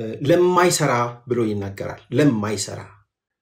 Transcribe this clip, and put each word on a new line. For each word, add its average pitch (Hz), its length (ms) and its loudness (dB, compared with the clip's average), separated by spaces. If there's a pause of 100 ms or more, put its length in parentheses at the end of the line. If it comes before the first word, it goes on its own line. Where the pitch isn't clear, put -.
(220)
ለማይሰራ 175 720 4 (300)
ብሎ 120 220 -2
ይናገራል። 98 560 -6 (100)
ለማይሰራ፣ 107 680 0 (640)